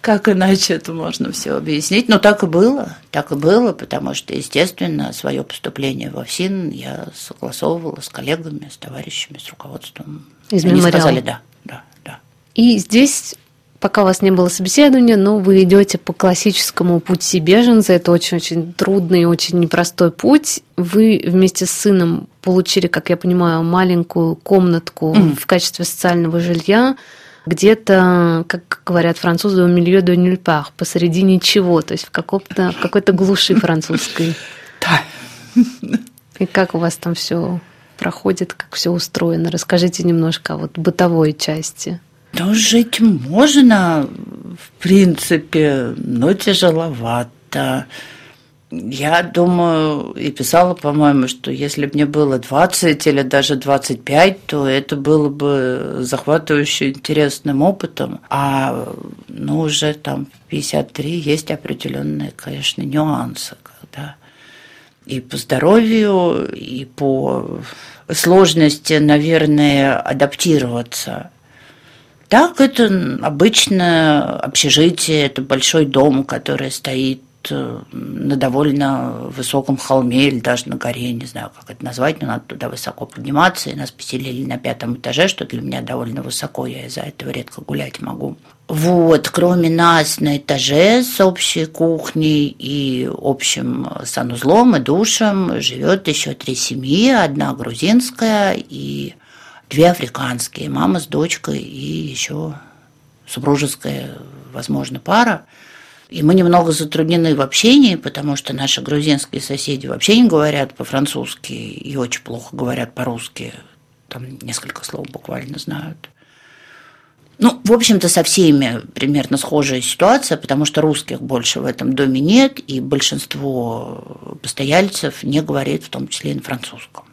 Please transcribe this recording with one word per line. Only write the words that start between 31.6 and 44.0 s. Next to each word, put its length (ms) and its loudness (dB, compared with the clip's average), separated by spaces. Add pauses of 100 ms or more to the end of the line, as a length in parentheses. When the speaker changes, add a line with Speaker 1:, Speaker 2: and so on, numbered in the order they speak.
Speaker 2:
то 120 -6
есть 120 -6
в 60 -20
каком-то, 600 -4
в 60 -12
какой-то 340 0
глуши 420 2
французской. 840 -2
Speaker 1:
<laughs> 420 -20
Да. 200 0 (1400)
Speaker 2:
И 80 -2
как 300 0
у 20 0
вас 200 -2
там 180 -4
всё 440 -4 (380)
проходит, 560 -4
как 220 -14
всё 160 -2
устроено? 580 -2
Расскажите 540 -2
немножко 500 0
о 40 -8
вот 200 -8
бытовой 560 2
части. 640 -8 (340)
Speaker 1:
Ну, 200 -2
жить 460 2
можно, 1080 4 (540)